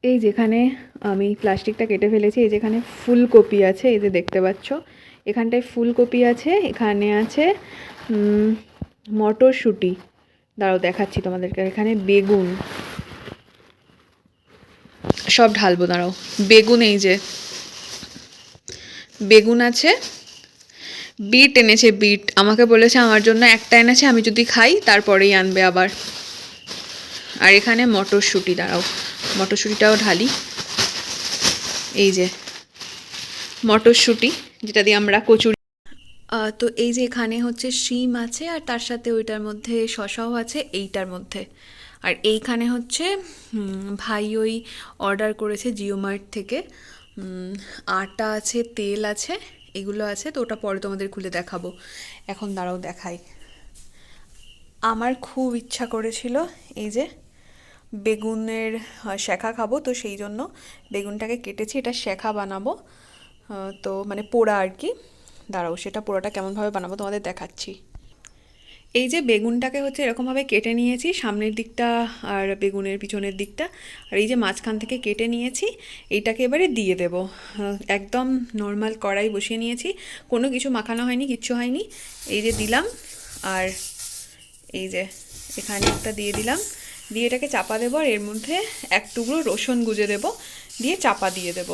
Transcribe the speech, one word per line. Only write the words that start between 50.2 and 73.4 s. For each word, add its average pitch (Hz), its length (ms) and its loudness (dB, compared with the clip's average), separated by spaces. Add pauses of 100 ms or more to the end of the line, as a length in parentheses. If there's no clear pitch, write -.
তো 302 100 -8
ওটা 226 200 -8
পরে 196 220 -4
তোমাদের 196 280 -6
খুলে 185 240 -10
দেখাবো। 180 320 -10 (580)
এখন 196 200 -12 (100)
দাঁড়াও 180 200 -6 (100)
দেখাই, 175 300 -14 (1700)
আমার 226 200 -2 (160)
খুব 262 220 -4 (120)
ইচ্ছা - 320 -10
করেছিল 226 420 -6 (480)
এই 214 120 -8
যে 269 100 -2 (880)
বেগুনের, 220 840 -4
আহ, 226 380 -12 (100)
শেখা 208 320 -4
খাবো, 226 180 -4 (100)
তো 254 60 -4 (100)
সেই 202 200 -10
জন্য 208 180 -12 (520)
বেগুনটাকে 208 440 -8 (100)
কেটেছি, 208 360 -10
এটা 240 120 -6 (100)
শেখা 196 260 -6 (100)
বানাবো, 196 360 -6
আহ, - 920 -18 (140)
তো 196 80 -6 (180)
মানে 202 220 -8
পোড়া 220 320 2
আর 190 60 -2 (100)
কি। 320 100 -8 (640)
দাঁড়াও 175 300 -4
সেটা - 220 -8
পোড়াটা 196 300 -4
কেমনভাবে 202 400 -6
বানাবো 185 260 -8
তোমাদের 202 280 -6
দেখাচ্ছি। - 420 -14 (1300)
এই 254 140 0
যে 330 60 0 (100)
বেগুনটাকে 240 560 0
হচ্ছে 277 200 -6
এরকমভাবে 254 460 -4
কেটে 214 280 0
নিয়েছি, 247 280 -2 (140)
সামনের 214 380 -4
দিকটা 226 280 -6 (460)
আর 196 120 -4 (160)
বেগুনের 196 400 -4
পিছনের 202 400 -8